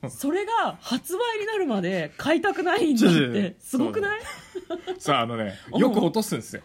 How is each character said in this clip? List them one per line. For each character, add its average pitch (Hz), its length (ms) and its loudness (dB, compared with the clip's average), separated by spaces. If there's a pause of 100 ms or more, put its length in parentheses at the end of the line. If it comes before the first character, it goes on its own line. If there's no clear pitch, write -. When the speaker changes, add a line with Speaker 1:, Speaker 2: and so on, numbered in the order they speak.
Speaker 1:
そ 277 220 -4
れ 370 160 0
が 381 340 0
発 - 340 -4
売 453 260 -2
に 403 40 -4
な 440 140 -4
る 370 80 0
ま 208 160 0
で 175 340 -2
買 311 220 2
い - 20 0
た 370 140 2
く 349 80 -4
な 349 140 2
い 320 180 4
ん - 20 4
だ 214 100 6
っ 185 60 8
て。 165 60 6
Speaker 2:
違 - 0 -
う 147 80 4
違 - 20 -2
う 117 80 -2
違 202 120 0
う。 - 100 -10
Speaker 1:
す - 180 -6
ご 285 160 2
く 415 80 -2
な 403 160 -2
い？ 453 40 -8 (500)
Speaker 2:
そ 349 220 -8
う。 - 60 -4
さ 143 180 2
あ、 123 40 4
あ 117 60 0
の 117 100 -6
ね、 104 220 -4 (140)
Speaker 1:
う - 40 -2
ん。 - 20 2
Speaker 2:
よ 254 120 6
く 214 80 2
落 170 120 2
と 220 120 0
す - 120 -4
ん - 40 -4
で 220 40 -8
す - 140 -12
よ。 - 80 -12